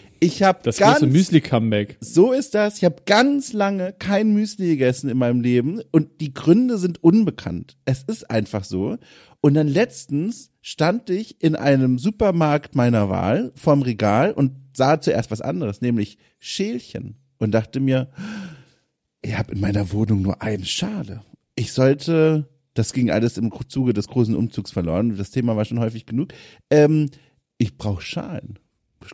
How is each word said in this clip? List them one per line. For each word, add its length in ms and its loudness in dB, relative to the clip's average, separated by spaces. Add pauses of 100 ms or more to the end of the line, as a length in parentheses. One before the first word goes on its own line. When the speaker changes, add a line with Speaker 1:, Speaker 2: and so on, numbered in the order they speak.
(200)
Speaker 1:
Ich 240 2
hab 200 2
Speaker 2:
das 140 -2
Speaker 1:
ganz 220 6
Speaker 2:
große 120 4
Müsli-Comeback. 880 2
Speaker 1:
So 300 4
ist 240 -2
das. 220 0
Ich 80 -2
hab 200 -2
ganz 460 2
lange 460 -2
kein 360 0
Müsli 340 -2
gegessen 420 0
in 80 0
meinem 240 2
Leben 400 0 (100)
und 300 0
die 120 -8
Gründe 440 4
sind 260 -4
unbekannt. 840 2
Es 180 -2
ist 260 -10
einfach 340 -2
so. 340 -4 (440)
Und 140 4
dann 120 2
letztens 840 -4 (100)
stand 480 -4
ich 320 -6
in 140 2
einem 440 2
Supermarkt 760 0
meiner 340 2
Wahl 460 -2
vorm 260 2
Regal 520 0
und 180 0 (220)
sah 280 2
zuerst 300 -2
was 100 -6
anderes, 400 -6
nämlich 360 -2 (220)
Schälchen 760 -8 (240)
und 120 -2
dachte 280 -2
mir, 300 0 (1120)
ich 160 -6
hab 140 -6
in 80 -8
meiner 320 -2
Wohnung 300 0
nur 200 -2
eine 240 -6
Schale. 560 -8 (340)
Ich 180 -6
sollte, 760 2 (260)
das 200 -2
ging 180 2
alles 260 0
im 140 -2 (160)
Zuge 260 -2
des 140 -2
großen 280 0
Umzugs 360 -4
verloren, 460 -2
das 140 -8
Thema 260 -2
war 80 0
schon 140 -6
häufig 260 -6
genug, 240 -4 (400)
ähm, 400 4 (500)
ich 180 -2
brauch 240 -6
Schalen. 560 -12 (560)